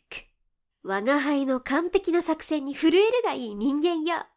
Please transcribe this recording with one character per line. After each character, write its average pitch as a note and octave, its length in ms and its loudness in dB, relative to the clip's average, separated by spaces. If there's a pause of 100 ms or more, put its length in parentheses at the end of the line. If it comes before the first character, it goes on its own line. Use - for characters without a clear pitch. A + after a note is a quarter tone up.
く。 - 200 -16 (540)
我 G3 180 -4
が C#4 180 2
輩 C#4 260 0
の C4 140 0
完 D#4+ 300 -2
璧 F4+ 240 0
な E4+ 80 2
作 D#4+ 240 -2
戦 D4+ 180 -2
に C#4 100 -6
震 D#4+ 260 4
え A4 120 6
る B4 140 2
が D#4 80 0
い C4 140 -6
い G#3 80 -10
人 C4 260 0
間 E4 220 0
よ。 E4+ 220 -2 (120)